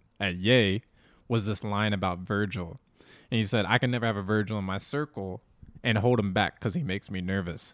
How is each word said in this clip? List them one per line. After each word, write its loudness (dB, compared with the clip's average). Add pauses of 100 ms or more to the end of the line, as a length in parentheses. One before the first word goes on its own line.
(200)
at -2
Ye 4 (440)
was 0
this -4
line 0
about -2
Virgil. -4 (520)
And 0
he 2
said, 0
"I 4
can 2
never -2
have 0
a -2
Virgil 0
in -4
my -4
circle -6 (420)
and 2
hold 4
him 0
back 2
'cause -2
he -2
makes -4
me -6
nervous." -4